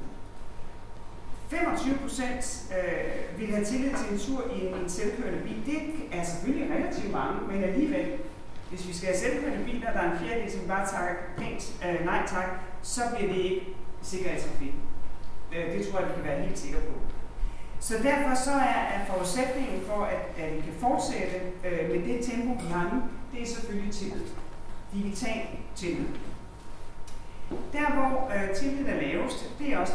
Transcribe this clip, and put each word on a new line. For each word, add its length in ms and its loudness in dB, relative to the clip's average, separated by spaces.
femogtyve 500 0
procent, 760 -2
øh, 600 -2
vil 160 -2
have 100 2
tillid 260 0
til 220 -2
en 60 0
tur 240 -2
i 120 -4
en, 80 -4
en 140 -2
selvkørende 540 -2
bil. 240 -4
Det 120 0
er 120 -2
selvfølgelig 500 -2
relativt 380 -2
mange, 240 -2
men 120 0
alligevel, 420 2
hvis 180 -6
vi 40 -6
skal 160 -4
have 100 2
selvkørende 460 0
biler, 280 0
der 80 2
er 120 2
en 60 -2
fjerdedel, 340 -2
som 160 -4
bare 180 0
takker 280 -2
pænt, 340 -4
øh, 180 0
nej 220 2
tak, 220 -2
så 180 -2
bliver 180 0
det 80 2
ikke 260 0
sikkert 360 2
i 20 2
trafikken. 400 6
Øh, 200 0
det 140 0
tror 140 2
jeg, 80 2
vi 60 2
kan 100 -2
være 180 0
helt 160 2
sikre 220 6
på. 140 6
Så 220 0
derfor 320 4
så 160 4
er, 300 4
er 120 0
forudsætningen 800 0
for, 160 0
at, 420 -2
at 120 -2
vi 40 0
kan 200 -2
fortsætte, 560 0
øh, 240 0
med 200 0
det 160 0
tempo, 400 -2
vi 80 -2
har 220 0
nu, 80 2
det 100 -4
er 40 -4
selvfølgelig 460 -2
tillid. 340 -2
Digital 480 -2
tillid. 300 -2
Der, 220 2
hvor, 400 4
øh, 220 2
tilliden 300 4
er 140 2
lavest, 580 -2
det 140 2
er 60 6
også 160 4